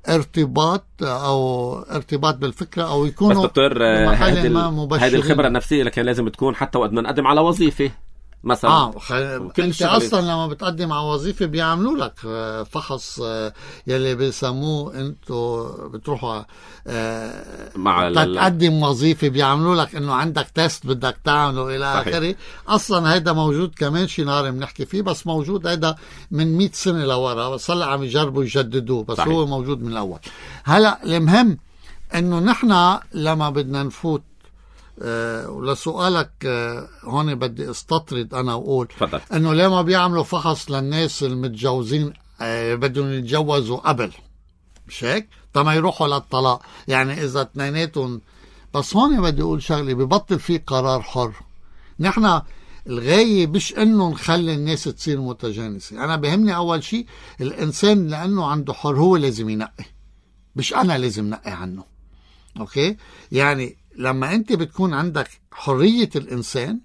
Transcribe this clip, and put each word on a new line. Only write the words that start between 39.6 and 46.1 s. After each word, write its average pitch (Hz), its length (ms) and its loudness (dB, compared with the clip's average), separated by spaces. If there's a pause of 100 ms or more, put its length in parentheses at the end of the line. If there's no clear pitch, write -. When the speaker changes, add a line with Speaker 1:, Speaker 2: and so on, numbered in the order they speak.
Speaker 1:
ما 185 140 2
بيعملوا 175 400 2
فحص 160 480 -4
للناس 143 520 -2
المتجوزين، 127 880 -2 (280)
آه، 117 340 -2
بدهم 135 380 -2
يتجوزوا 131 640 0
قبل؟ 127 340 0 (800)
مش - 160 -10
هيك؟ 190 240 -2 (240)
طب 143 120 2
ما 156 100 2
يروحوا 160 340 0
للطلاق. 131 540 0 (260)